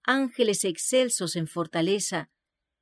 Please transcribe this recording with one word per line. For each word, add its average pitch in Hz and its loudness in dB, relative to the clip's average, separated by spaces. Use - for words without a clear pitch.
ángeles 240 0
excelsos 190 0
en 160 -2
fortaleza, 170 -2